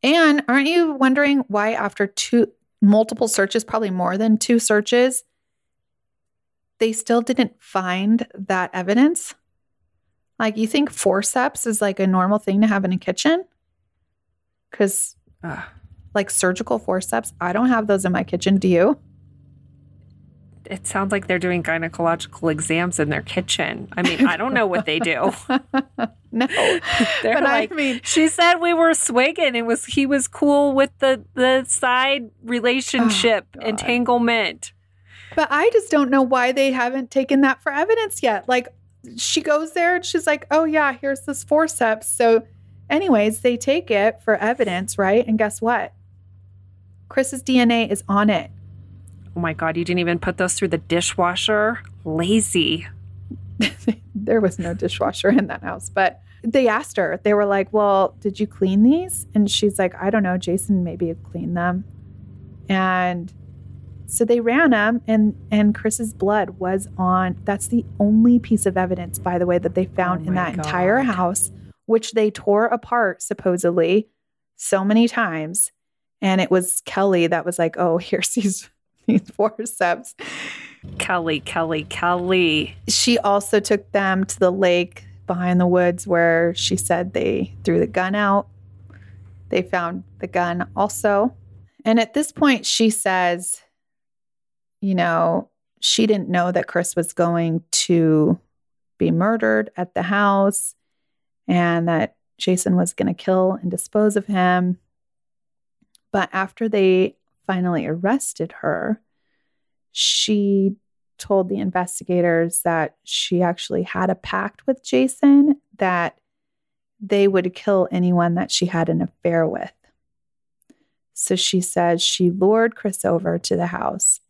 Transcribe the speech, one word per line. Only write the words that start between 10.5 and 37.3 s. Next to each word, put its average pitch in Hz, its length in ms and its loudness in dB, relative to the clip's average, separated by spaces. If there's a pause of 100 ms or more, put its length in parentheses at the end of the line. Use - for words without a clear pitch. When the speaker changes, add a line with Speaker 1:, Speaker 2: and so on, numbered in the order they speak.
Speaker 1:
you 220 80 0
think 285 240 0
forceps 202 760 -2
is, 220 140 -2
like, 202 200 -2
a 190 80 2
normal 185 320 2
thing 196 200 0
to 220 60 4
have 196 180 0
in 185 80 -2
a 185 60 -2
kitchen? 339 460 -2 (1300)
'Cause, - 420 -2 (300)
Speaker 2:
Ugh. 147 180 -10 (500)
Speaker 1:
like, 196 160 -2
surgical 214 520 -2
forceps, 190 600 -4
I 175 120 -2
don't 233 160 2
have 226 180 2
those 196 180 2
in 180 60 0
my 190 140 0
kitchen. 190 340 0
Do 190 80 0
you? 185 320 4 (1700)
Speaker 2:
It 190 240 -12
sounds 196 240 -2
like 196 160 -4
they're 185 100 0
doing 180 240 -2
gynecological 165 880 -2
exams 165 480 -2
in 151 120 0
their 147 120 -4
kitchen. - 720 -4
I - 60 -4
mean, 226 240 2
I 170 100 0
don't 247 180 -4
know 233 120 2
what 175 180 -2
they 156 140 -2
do. 170 340 0 (160)
Speaker 1:
<laughs> 262 140 0 (760)
No. 247 120 0
Speaker 2:
<laughs> - 320 0 (420)
They're - 120 0
Speaker 1:
But 285 120 2
I - 140 2
Speaker 2:
like, - 120 -4
Speaker 1:
mean 269 300 -2
Speaker 2:
"She 320 240 2
said 349 300 4
we 339 180 2
were 330 200 4
swinging 269 600 0
and 233 140 -2
was, 226 160 0
he 277 200 0
was 269 220 0
cool 285 480 2
with 269 240 2
the, 262 240 0 (120)
the 262 300 2
side 254 640 0 (140)
relationship 233 1120 0
Speaker 1:
Oh, - 60 -18
God. 220 80 -6
Speaker 2:
entanglement." 233 1040 0 (640)
Speaker 1:
But 311 160 2
I 330 200 4
just 415 200 2
don't 285 180 2
know 269 120 4
why 254 280 2
they 269 220 2
haven't 254 400 -4
taken 269 300 2